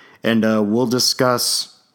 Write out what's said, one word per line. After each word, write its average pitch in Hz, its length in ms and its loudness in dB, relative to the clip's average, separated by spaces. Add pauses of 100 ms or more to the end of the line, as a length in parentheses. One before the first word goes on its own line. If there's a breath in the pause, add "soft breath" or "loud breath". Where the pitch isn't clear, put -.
(240 loud breath)
And, 113 220 2
uh, 110 180 2
we'll 110 220 0
discuss 123 920 -2 (160)